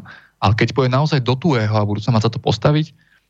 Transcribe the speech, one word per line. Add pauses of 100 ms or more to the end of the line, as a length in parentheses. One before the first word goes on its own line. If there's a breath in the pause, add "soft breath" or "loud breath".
(380 loud breath)
ale
keď
pôjde
naozaj
do
tuého
a
budú
sa
mať
za
to
postaviť, (360 soft breath)